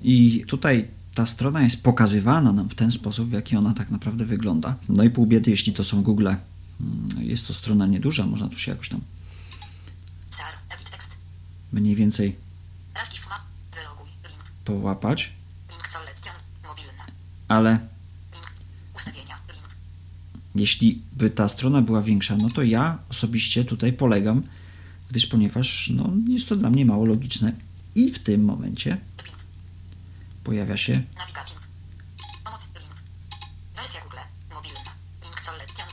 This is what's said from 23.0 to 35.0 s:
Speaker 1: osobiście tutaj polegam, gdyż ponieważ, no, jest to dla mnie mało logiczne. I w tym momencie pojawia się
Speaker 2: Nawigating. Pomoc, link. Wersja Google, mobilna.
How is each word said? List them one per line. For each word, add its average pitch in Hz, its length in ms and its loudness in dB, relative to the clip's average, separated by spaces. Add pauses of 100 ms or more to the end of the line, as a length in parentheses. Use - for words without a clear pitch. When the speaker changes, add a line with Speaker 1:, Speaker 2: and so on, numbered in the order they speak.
Speaker 1:
osobiście 117 560 0
tutaj 120 280 0
polegam, 113 500 4 (680)
gdyż 123 180 2
ponieważ, 113 680 2
no, - 160 0 (180)
jest 247 220 0
to 220 60 2
dla 190 140 2
mnie 131 160 6
mało 107 200 4
logiczne. 113 480 2 (420)
I 254 160 6
w - 80 -8
tym 104 260 4
momencie - 520 -2 (1500)
pojawia 104 340 -2
się 127 260 2 (140)
Speaker 2:
Nawigating. - 420 -12 (840)
Pomoc, - 180 -12 (180)
link. - 120 -20 (840)
Wersja - 240 -8
Google, - 160 -18 (360)
mobilna. - 380 -14 (320)